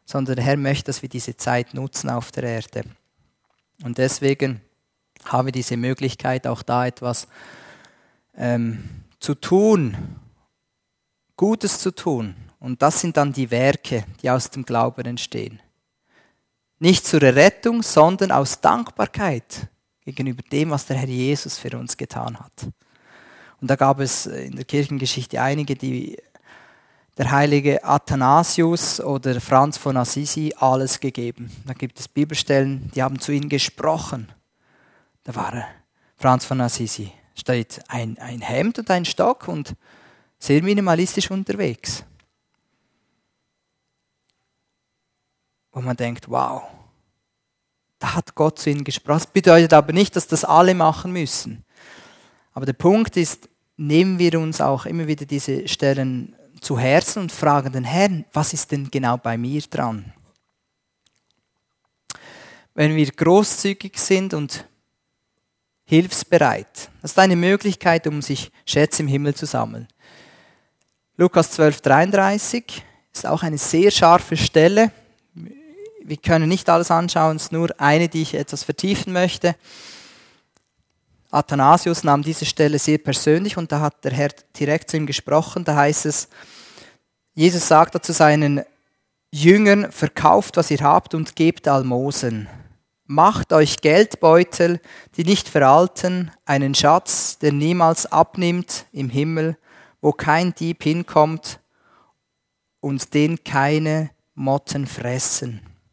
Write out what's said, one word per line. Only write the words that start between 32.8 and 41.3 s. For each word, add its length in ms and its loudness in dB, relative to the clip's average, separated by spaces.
die 100 -4
haben 160 -4
zu 120 -6
ihnen 160 -4
gesprochen. 840 -6
Da 120 -14
war 180 -8
er, 140 -12
Franz 260 2
von 160 -6
Assisi, 520 -6
steht 520 -6
ein, 300 -8
ein 240 -16
Hemd 380 -4
und 100 -14
ein 160 0
Stock 420 -2
und 280 -10
sehr 220 2
minimalistisch 680 0